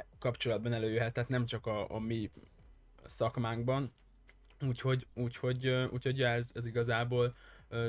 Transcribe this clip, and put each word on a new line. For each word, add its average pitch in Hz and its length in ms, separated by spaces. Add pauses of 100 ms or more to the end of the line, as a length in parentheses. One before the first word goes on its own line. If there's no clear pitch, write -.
(180)
kapcsolatban 120 540
előjöhet, 113 400
tehát 120 160
nem 123 180
csak 117 200
a, 104 280
a 110 40
mi 110 320 (720)
szakmánkban. 123 880 (760)
Úgyhogy, 131 480
úgyhogy, 123 520
ö, 127 200
úgyhogy, 131 320
ja, 127 100
ez, 120 260
ez 120 120
igazából, 120 680 (340)
ö, 117 200